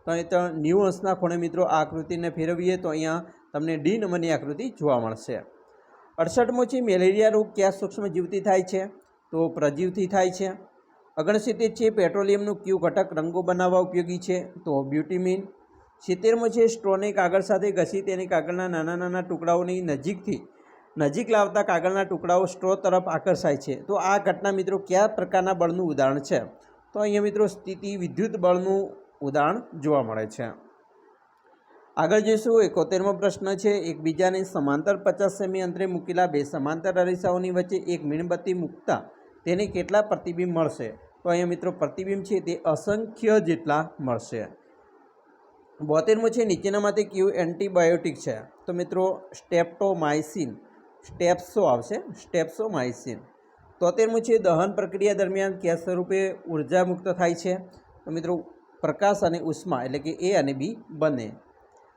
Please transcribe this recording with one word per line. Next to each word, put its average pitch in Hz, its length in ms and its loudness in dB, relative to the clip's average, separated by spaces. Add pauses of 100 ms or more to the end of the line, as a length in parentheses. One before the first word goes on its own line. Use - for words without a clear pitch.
તો 170 60 -2
અહીં 170 180 -4
તો 180 180 2
નેવું 165 380 2
અંશના 185 280 0
ખૂણે 180 240 -2
મિત્રો 170 260 0
આ 156 180 2
આકૃતિને 165 480 -4
ફેરવીએ 175 480 -2
તો 185 120 -4
અહીંયા 160 360 -2 (280)
તમને 156 240 -2
ડી 160 200 2
નંબરની 175 340 -2
આકૃતિ 147 380 -4
જોવા 147 300 0
મળશે. 113 440 -6 (720)
અડસઠમો 240 480 2
છે, 254 160 -2
"મેલેરિયા 202 480 4
રોગ 214 260 2
કયા 196 140 4
સૂક્ષ્મ 202 380 -4
જીવથી 180 340 -2
થાય 190 200 4
છે?" 190 240 -2 (460)
તો 165 180 0
પ્રજીવથી 170 580 0
થાય 185 240 2
છે. 190 200 -6 (680)
ઓગણસિત્તેર 214 560 0
છે, 226 160 2
"પેટ્રોલિયમનું 202 760 0
કયું 185 180 0
ઘટક 190 320 0
રંગો 170 280 -2
બનાવવા 180 380 2
ઉપયોગી 180 380 0
છે?" 180 260 -4
તો 147 400 -4
બ્યુટિમિન. 185 640 -2 (580)
સિત્તેરમો 220 420 2
છે, 226 200 4
સ્ટ્રોને 202 440 0
કાગળ 190 300 2
સાથે 190 300 0
ઘસી 190 300 0
તેને 185 240 -4
કાગળના 180 420 -2
નાના 170 280 -4
નાના 180 260 -4
ટુકડાઓની 175 600 0
નજીકથી, 165 680 -4 (500)
નજીક 156 320 0
લાવતા 208 340 2
કાગળના 190 400 0
ટુકડાઓ 185 420 2
સ્ટ્રો 185 300 0
તરફ 185 320 2
આકર્ષાય 160 500 0
છે. 135 180 -6
તો - 200 -4
આ 185 220 2
ઘટના 196 340 0
મિત્રો 190 260 0
કયા 190 300 4
પ્રકારના 185 460 0
બળનું 175 340 0
ઉદાહરણ 139 320 2
છે? 143 200 0 (540)
તો 208 60 -4
અહીંયા 208 220 2
મિત્રો 208 260 2
સ્થિતિ 196 500 -8
વિદ્યુત 202 400 -2
બળનું 185 680 2 (180)
ઉદાહરણ 151 580 0
જોવા 143 240 2
મળે 110 220 -4
છે. 110 180 -10 (1500)
આગળ 165 220 4
જોઈશું 220 440 4
એકોતેરમો 185 500 0
પ્રશ્ન 190 420 -2
છે, 196 140 0
"એકબીજાને 170 760 0
સમાંતર 160 540 0
પચાસ 190 400 0
સેમી 185 240 -2
અંતરે 180 240 -2
મૂકેલા 180 420 0
બે 147 160 0
સમાંતર 165 560 -2
અરીસાઓની 180 520 0
વચ્ચે 180 240 -2
એક 170 300 -4
મીણબત્તી 170 480 -2
મૂકતા 170 560 -4 (360)
તેને 185 200 0
કેટલા 190 360 0
પ્રતિબિંબ 180 560 -2
મળશે?" 143 320 -2 (340)
તો 180 60 -2
અહીંયા 175 180 2
મિત્રો 175 240 -4
પ્રતિબિંબ 190 520 -4
છે 190 160 0
તે 170 260 -6
અસંખ્ય 214 760 2
જેટલા 160 500 0 (100)
મળશે. 117 480 -4 (1300)
બોતેરમો 160 480 2
છે, 226 160 0
"નીચેનામાંથી 202 580 0
કયું 196 280 0
એન્ટિબાયોટિક 175 840 2
છે?" 113 240 -6
તો - 340 -12
મિત્રો 180 480 -2 (120)
સ્ટેપ્ટોમાઇસિન, 170 1200 0 (540)
સ્ટેપ્સો 175 560 0
આવશે, 131 340 2
સ્ટેપ્સોમાઇસિન. 165 1200 -6 (600)
તોતેરમું 220 420 2
છે, 226 160 4
"દહન 185 380 2
પ્રક્રિયા 196 380 0
દરમિયાન 190 460 0
કયા 170 160 0
સ્વરૂપે 185 600 -2 (140)
ઉર્જા 160 360 2
મુક્ત 180 220 -4
થાય 175 260 2
છે?" 180 220 -4 (500)
તો 147 60 -10
મિત્રો 165 340 -4 (360)
પ્રકાશ 196 420 2
અને 170 160 2
ઉષ્મા, 151 440 -4
એટલે 156 160 -4
કે 151 100 -8
એ 180 240 -2
અને 139 200 2
બી 147 240 -6 (120)
બંને. 143 420 -2 (640)